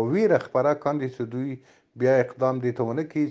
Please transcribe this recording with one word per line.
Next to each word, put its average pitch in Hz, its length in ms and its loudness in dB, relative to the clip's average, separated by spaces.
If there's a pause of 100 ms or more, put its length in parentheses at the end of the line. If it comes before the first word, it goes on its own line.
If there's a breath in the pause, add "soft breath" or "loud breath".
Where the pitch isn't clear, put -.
(140)
ویره 190 320 4
خپره 135 280 2
کاندي 143 360 -4
چې 123 140 -8 (100)
دوی 127 260 -8 (360 soft breath)
بیا 127 200 4
اقدام 131 480 0
دې 123 140 0
ته - 60 -2
ونه 120 200 -4
کړي 151 280 -2